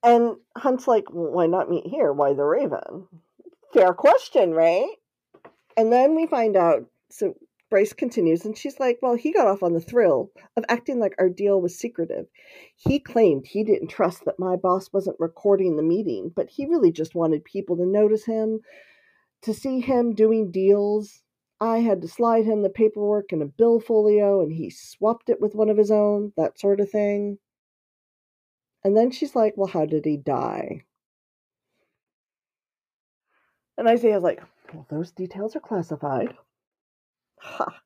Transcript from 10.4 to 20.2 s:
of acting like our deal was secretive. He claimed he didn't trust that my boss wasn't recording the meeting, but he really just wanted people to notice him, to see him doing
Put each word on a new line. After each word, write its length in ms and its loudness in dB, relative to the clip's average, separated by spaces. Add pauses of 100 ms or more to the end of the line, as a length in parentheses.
of 120 -4
acting 300 -4
like 200 -2
our 100 2
deal 320 0
was 180 -6
secretive. 480 -8 (480)
He 260 -2
claimed 460 2
he 180 -4
didn't 240 0
trust 360 -4
that 140 -6
my 180 -2
boss 360 -2
wasn't 280 -4
recording 560 0
the 60 -2
meeting, 520 -2
but 140 -4
he 180 -10
really 240 2
just 240 -8
wanted 300 -2
people 320 -6
to 100 -2
notice 380 0
him, 360 -4 (840)
to 120 -6
see 260 -6
him 340 0
doing 360 2